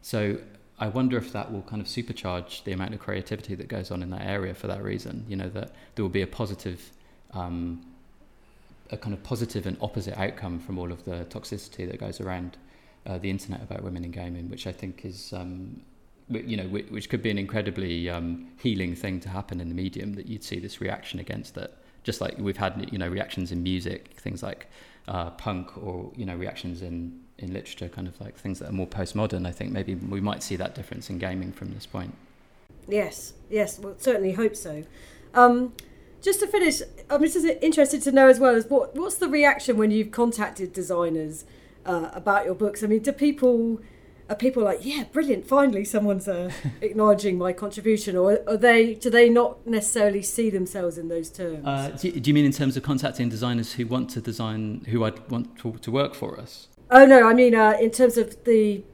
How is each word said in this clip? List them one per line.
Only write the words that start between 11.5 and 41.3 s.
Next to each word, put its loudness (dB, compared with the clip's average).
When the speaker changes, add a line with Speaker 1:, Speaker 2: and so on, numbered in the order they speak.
Speaker 1:
that -12
goes -10
around, -10
uh, -8
the -6
internet -8
about -12
women -8
in -12
gaming, -10
which -12
I -8
think -14
is, -14
um, -12
w-, -6
you -4
know, -6
w-, -6
which -10
could -4
be -2
an -2
incredibly, -4
um, -8
healing -2
thing -6
to -14
happen -8
in -8
the -8
medium, -8
that -12
you'd -12
see -8
this -14
reaction -8
against -12
it, -12
just -6
like -6
we've -4
had, -6
you -8
know, -4
reactions -6
in -6
music, -6
things -10
like, -12
uh, -6
punk, -8
or, -10
you -10
know, -8
reactions -10
in, -10
in -10
literature, -12
kind -12
of, -16
like, -16
things -10
that -14
are -8
more -4
postmodern. -4
I -6
think -8
maybe -6
we -6
might -4
see -8
that -8
difference -14
in -8
gaming -6
from -12
this -14
point. -10
Speaker 2:
Yes, -4
yes, -2
well, -12
certainly 0
hope 0
so. -10
Um, 6
just 2
to 0
finish, 2
I'm 4
just 2
interested 4
to 0
know 10
as 10
well, 6
is 2
what, 2
what's -4
the -2
reaction 4
when 4
you've 0
contacted -2
designers, -2